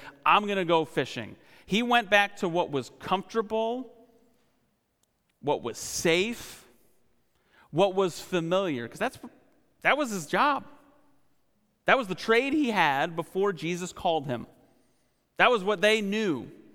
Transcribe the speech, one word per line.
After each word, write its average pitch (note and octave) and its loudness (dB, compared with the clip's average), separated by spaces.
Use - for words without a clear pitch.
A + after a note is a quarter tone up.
"I'm F#3+ 6
gonna G3 -2
go E3 4
fishing." A#2+ -6
He G#3+ 2
went A#3+ 2
back G3+ 4
to G3 -2
what E3 0
was C3+ -4
comfortable, A3 -4
what C3+ -2
was - -8
safe, - -2
what F3+ 2
was F#3+ 0
familiar, E3 -2
'cause D3 -14
that's, A3+ -4
that G3+ 4
was C#4 -2
his F#3 -6
job. C4+ 0
That A3 6
was A3+ -4
the F#3 -4
trade B3 0
he D4 0
had E3 0
before F#3+ -2
Jesus E3+ -6
called D#3+ -2
him. A#2+ -6
That G3+ 6
was G#3+ 2
what G3+ 0
they A3 4
knew. G3 -2